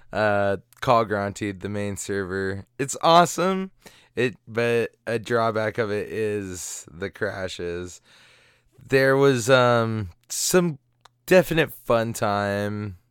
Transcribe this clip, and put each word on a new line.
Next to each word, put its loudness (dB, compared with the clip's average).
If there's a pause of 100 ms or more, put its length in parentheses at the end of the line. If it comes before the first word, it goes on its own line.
(140)
uh, 0 (240)
Call 4
Grunted, -4
the -8
main -6
server. -6 (140)
It's -6
awesome, 2 (440)
it, -2 (120)
but -2 (100)
a -4
drawback -2
of -2
it -4
is -6
the -8
crashes. -8 (840)
There 4
was, 4
um, 4 (200)
some 0 (460)
definite 4
fun 0
time -2 (140)